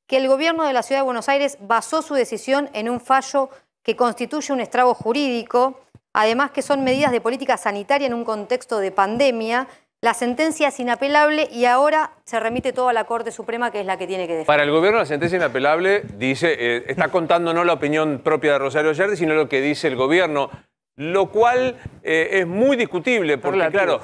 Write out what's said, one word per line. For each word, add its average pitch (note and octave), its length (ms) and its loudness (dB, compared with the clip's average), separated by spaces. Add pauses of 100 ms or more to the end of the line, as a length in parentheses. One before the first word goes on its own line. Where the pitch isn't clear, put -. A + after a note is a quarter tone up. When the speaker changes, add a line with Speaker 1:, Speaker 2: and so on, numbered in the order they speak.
Speaker 1:
que C4 100 0
el C4 100 2
gobierno D#4+ 380 2
de C#4 80 0
la B3 100 0
ciudad C4+ 180 0
de C4+ 40 0
Buenos B3 240 -2
Aires C#4 320 0
basó A3+ 400 0
su D4+ 140 -8
decisión C4 580 -2
en G#3+ 160 -4
un A#3+ 100 -4
fallo C4 500 0 (340)
que A3+ 120 -2
constituye B3 580 -2
un C4 60 -2
estrago A#3+ 340 2
jurídico, B3 880 -2 (340)
además A#3 380 2
que C#4 100 -2
son C4+ 220 0
medidas C4 280 2
de A#3 100 0
política B3 360 0
sanitaria G3+ 500 -2
en A#3+ 60 -2
un A#3 120 -6
contexto A3 540 -4
de F#3+ 120 -2
pandemia. A#3 760 0 (340)
La A3+ 120 2
sentencia C#4+ 540 0
es C4 140 -4
inapelable D4 680 2
y A#3+ 140 -2
ahora C#4+ 480 2 (140)
se A#3 120 -6
remite A#3+ 360 -2
todo B3+ 160 0
a A#3+ 40 2
la A3 120 0
Corte A3+ 260 -6
Suprema, A#3 400 -6
que G#3 80 -6
es G3 60 -6
la F#3 120 -2
que F3+ 80 -8
tiene F3+ 220 -6
que E3+ 60 -4
definir. D#3 140 -2
Speaker 2:
Para D3 160 4
el D3 80 0
gobierno F#3+ 280 4
la F3+ 60 0
sentencia D#3+ 320 -2
inapelable, D#3+ 680 2 (140)
dice, C3+ 420 0
eh, A#2+ 280 0
está F3+ 200 0
contando E3+ 460 2
no E3+ 100 2
la E3+ 100 2
opinión D3+ 480 0
propia D3+ 320 2
de C#3 60 2
Rosario D3+ 320 0
Ayerdi, F#3+ 240 0
sino D#3+ 180 0
lo D#3 140 2
que C3+ 140 0
dice D3 260 -2
el C3 80 0
gobierno, D3 540 0 (460)
lo F3 360 -2
cual, A#3+ 440 2 (280)
eh, D#3+ 300 0
es F#3+ 120 2
muy A#3 320 2
discutible, F3+ 600 0
porque C#3+ 180 -2
Speaker 3:
Relativo. E3+ 420 2
Speaker 2:
claro, - 40 -8